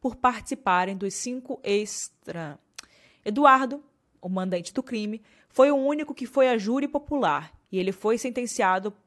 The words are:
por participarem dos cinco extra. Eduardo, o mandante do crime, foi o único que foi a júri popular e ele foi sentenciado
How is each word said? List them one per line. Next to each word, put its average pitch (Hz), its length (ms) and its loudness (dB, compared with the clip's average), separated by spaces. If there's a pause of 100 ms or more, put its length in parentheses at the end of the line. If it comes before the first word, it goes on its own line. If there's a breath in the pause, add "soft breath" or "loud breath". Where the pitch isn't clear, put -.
por 240 160 -4
participarem 196 800 0
dos 190 180 -6
cinco 254 480 -8
extra. 202 960 -6 (680 soft breath)
Eduardo, 262 580 4 (380)
o 180 80 -10
mandante 185 460 -4
do 262 80 -2
crime, 220 400 -6 (260 soft breath)
foi 277 220 6
o 285 60 4
único 285 380 -2
que 254 120 -8
foi 262 220 4
a 240 100 2
júri 247 300 -2
popular 214 640 -2 (180)
e 190 80 -4
ele 185 140 0
foi 220 260 0
sentenciado 214 760 -2 (140)